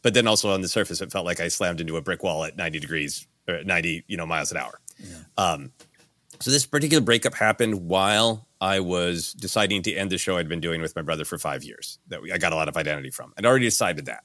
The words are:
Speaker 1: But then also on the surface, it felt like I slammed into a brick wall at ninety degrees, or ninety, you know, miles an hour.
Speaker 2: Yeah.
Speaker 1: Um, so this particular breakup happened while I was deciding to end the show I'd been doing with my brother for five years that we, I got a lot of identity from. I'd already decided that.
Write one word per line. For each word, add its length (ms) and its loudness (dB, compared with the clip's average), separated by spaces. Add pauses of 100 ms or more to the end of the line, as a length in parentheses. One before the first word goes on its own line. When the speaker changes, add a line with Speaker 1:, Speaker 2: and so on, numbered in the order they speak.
Speaker 1:
But 120 4
then 120 6
also 260 4
on 100 2
the 60 -2
surface, 340 0
it 100 -10
felt 140 -2
like 140 -2
I 80 0
slammed 320 -2
into 160 -4
a 60 -2
brick 200 -4
wall 220 0
at 120 -8
ninety 220 -4
degrees, 480 -6 (220)
or 160 -4
ninety, 420 0
you 100 -8
know, 100 -6
miles 260 -2
an 60 -4
hour. 220 -8 (180)
Speaker 2:
Yeah. 180 -16 (200)
Speaker 1:
Um, 360 0 (680)
so 100 -2
this 160 4
particular 360 4
breakup 320 2
happened 540 2
while 580 4 (140)
I 200 0
was 520 0
deciding 500 0
to 120 -2
end 160 -2
the 80 -2
show 180 0
I'd 120 -2
been 120 -4
doing 220 -2
with 120 -4
my 80 -6
brother 220 -2
for 140 -6
five 260 -4
years 340 -14 (100)
that 140 -10
we, 100 -10
I 60 -2
got 140 2
a 40 0
lot 120 0
of 80 -4
identity 340 -2
from. 280 -10
I'd 80 2
already 200 6
decided 400 0
that. 180 -12